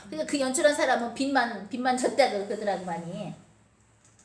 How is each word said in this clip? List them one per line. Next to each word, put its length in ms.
그러니까 240
그 80
연출한 340
사람은 420
빚만, 520
빚만 300
졌다 320
그러더라고 560
많이. 480